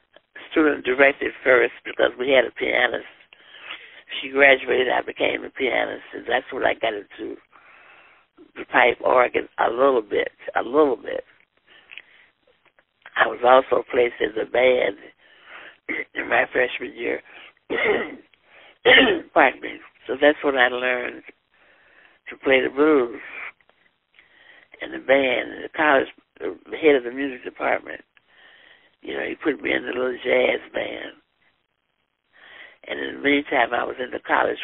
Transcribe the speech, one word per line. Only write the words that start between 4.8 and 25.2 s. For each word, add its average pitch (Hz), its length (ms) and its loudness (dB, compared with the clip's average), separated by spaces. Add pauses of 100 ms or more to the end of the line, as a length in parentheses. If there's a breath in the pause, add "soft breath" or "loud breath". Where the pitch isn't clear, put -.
I 123 140 0
became 120 420 -4
a 101 60 -12
pianist, 113 540 -4 (100)
and 98 120 -14
that's 123 260 -4
when 120 120 -6
I - 100 2
got 110 200 -4
into 104 420 -12 (1200 soft breath)
the - 160 -14
pipe 123 320 4
organ 127 440 2 (100)
a 117 120 2
little 127 320 2
bit, 101 280 -4 (260)
a 92 60 0
little 131 340 2
bit. - 280 -10 (1900 soft breath)
I 123 100 2
was 110 180 -6
also 127 460 4
placed 123 300 0
in - 140 0
the 110 160 -4
band 120 460 2 (1160 soft breath)
in - 140 -8
my 120 240 2
freshman 123 440 -4
year. 117 240 -6 (480 soft breath)
<clears throat> - 1700 0
Pardon 147 260 4
me. 104 200 -12 (260)
So 117 140 -6
that's 147 220 4
when 139 140 0
I 123 120 4
learned 123 540 -4 (1080)
to 120 60 -14
play 131 260 2
the 127 120 -2
blues 135 460 2 (1600 soft breath)
in - 120 -12
the - 60 -10
band, 127 540 0